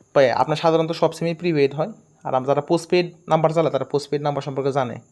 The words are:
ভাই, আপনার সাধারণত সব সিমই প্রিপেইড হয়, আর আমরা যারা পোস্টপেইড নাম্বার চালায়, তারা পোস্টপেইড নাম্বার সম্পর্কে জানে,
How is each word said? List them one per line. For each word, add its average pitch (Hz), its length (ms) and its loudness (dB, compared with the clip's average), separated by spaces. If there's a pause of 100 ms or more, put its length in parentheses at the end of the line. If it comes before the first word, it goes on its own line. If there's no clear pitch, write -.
(160)
ভাই, 131 160 6
আপনার 151 260 0
সাধারণত 165 340 2
সব 160 220 0
সিমই 170 200 -4
প্রিপেইড 147 420 0
হয়, 170 160 -4 (320)
আর 135 100 -6
আমরা 131 140 0
যারা 139 140 2
পোস্টপেইড 170 500 0 (160)
নাম্বার 156 240 2
চালায়, 156 200 0
তারা 131 120 -2
পোস্টপেইড 147 380 -4
নাম্বার 143 200 -4
সম্পর্কে 139 300 -4
জানে, 123 280 -4 (120)